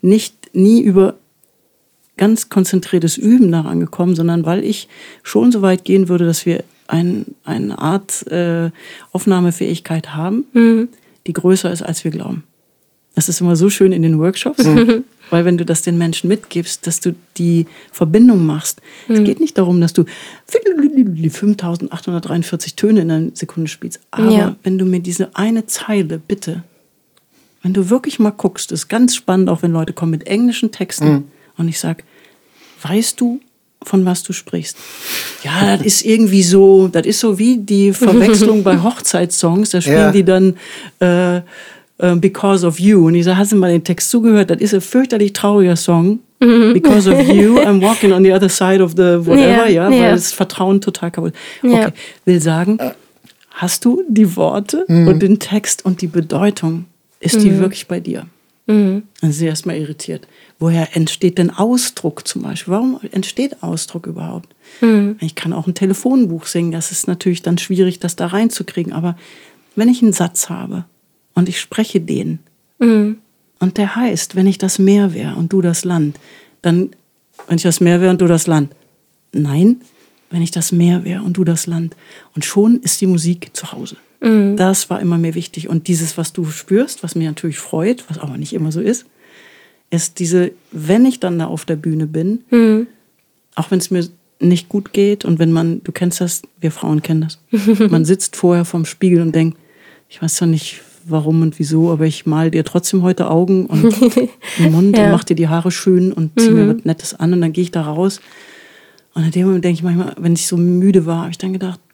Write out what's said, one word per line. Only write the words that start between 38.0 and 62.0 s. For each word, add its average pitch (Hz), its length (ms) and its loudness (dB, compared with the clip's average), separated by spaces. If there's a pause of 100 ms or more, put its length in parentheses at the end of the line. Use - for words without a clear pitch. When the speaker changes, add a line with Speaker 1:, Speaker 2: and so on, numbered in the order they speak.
Speaker 1:
bei 185 140 4
Speaker 2:
<laughs> 165 40 0
Speaker 1:
Hochzeitssongs, 180 880 -2
da 180 100 0
spielen 147 160 2
Speaker 3:
Ja. 156 160 4
Speaker 1:
die 190 120 4
dann... 185 320 4 (440)
Äh, 180 360 2
äh, 175 60 -6 (760)
Because 190 500 0
of 165 140 -2
You.“ 190 260 6
Und 165 80 4
ich 175 100 2
sag, 185 120 2
„Hast 202 160 0
du 214 40 2
mal 185 140 2
den 170 140 0
Text - 260 -4
zugehört? 220 400 4
Das - 100 0
ist 208 140 0
ein 190 60 2
fürchterlich 220 520 0
trauriger 196 440 2
Song. 175 420 0 (220)
Speaker 2:
Mhm. 233 320 6
Speaker 1:
Because 240 360 4
of 254 200 6
you, 214 300 6
Speaker 2:
<laughs> - 20 6
Speaker 1:
I'm 202 200 4
walking 208 320 2
on 185 120 4
the 190 80 6
other 190 160 2
side 190 340 2
of 170 140 0
the 175 280 2
whatever“, 240 440 4
Speaker 2:
Ja, - 0 -
Speaker 1:
ja, 180 220 2
weil 254 100 4
Speaker 2:
ja. 233 100 4
Speaker 1:
das 180 220 0
Vertrauen 190 480 0
total 185 320 -6
kaputt. 165 200 -6 (300)
Speaker 2:
Ja. 233 240 4
Speaker 1:
Okay, 165 60 -4 (320)
will 180 160 4
sagen, 170 380 0 (720)
hast - 340 -6
du 262 240 2
die 214 260 4
Worte 208 540 -2
Speaker 3:
Mhm. 170 180 4
Speaker 1:
und 160 140 4
den 196 180 4
Text - 460 -4
und 185 180 -2
die 175 60 -4
Bedeutung? 175 760 -2 (340)
Ist 214 240 0
die 196 60 6
Speaker 2:
Mhm. 196 100 2
Speaker 1:
wirklich 190 260 -4
bei 175 140 -6
dir? - 260 -10 (400)
Speaker 2:
Mhm. 208 380 0 (160)
Speaker 1:
Dann 160 100 0
sind 147 80 -4
sie 165 80 -2
erstmal 156 300 -6
irritiert. 151 500 -12 (320)
Woher 165 380 0
entsteht 175 420 0
denn 175 120 2
Ausdruck 220 760 -4